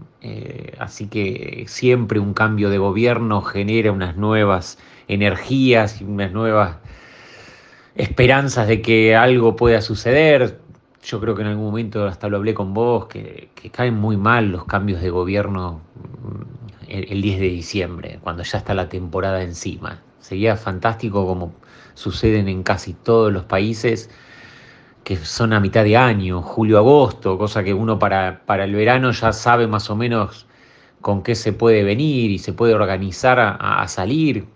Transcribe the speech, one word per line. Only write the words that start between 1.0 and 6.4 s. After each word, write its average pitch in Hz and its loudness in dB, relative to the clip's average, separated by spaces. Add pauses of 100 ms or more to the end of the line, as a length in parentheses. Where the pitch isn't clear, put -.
que 101 -6
siempre 120 2
un 101 -2
cambio 107 2
de 98 2
gobierno 110 0
genera 107 0
unas 92 -4
nuevas 104 0 (300)
energías 107 2
y 98 -14
unas 98 -4
nuevas 104 0 (1160)